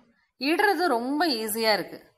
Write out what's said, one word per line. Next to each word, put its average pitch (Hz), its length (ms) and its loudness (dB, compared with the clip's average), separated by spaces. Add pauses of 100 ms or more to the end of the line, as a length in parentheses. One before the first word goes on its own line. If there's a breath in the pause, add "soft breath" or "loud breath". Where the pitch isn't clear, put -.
(420 soft breath)
இடுறது 349 560 2
ரொம்ப 294 320 0 (100)
ஈஸியா 220 400 0
இருக்கு. 151 200 -10 (180)